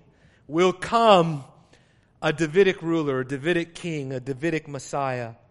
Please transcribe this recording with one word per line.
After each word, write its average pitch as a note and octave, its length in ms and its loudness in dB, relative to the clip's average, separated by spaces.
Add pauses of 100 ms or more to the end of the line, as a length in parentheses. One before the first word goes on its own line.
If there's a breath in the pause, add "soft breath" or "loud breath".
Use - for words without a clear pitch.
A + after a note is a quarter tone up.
(480 soft breath)
will F3 240 2
come F3+ 720 4 (800 soft breath)
a D#3 100 0
Davidic E3 500 2
ruler, D#3+ 380 -2
a B2+ 80 -4
Davidic E3 480 -4
king, D3 380 -8
a B2+ 80 -8
Davidic D3 480 -6
Messiah. C3 640 -6 (180)